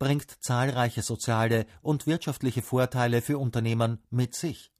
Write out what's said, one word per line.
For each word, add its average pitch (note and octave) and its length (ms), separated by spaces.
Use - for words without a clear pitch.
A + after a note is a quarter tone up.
bringt C#3 420
zahlreiche B2 600
soziale A2+ 640
und D3+ 260
wirtschaftliche C#3+ 540
Vorteile B2 640
für D3 160
Unternehmen A#2 720
mit B2 240
sich. - 460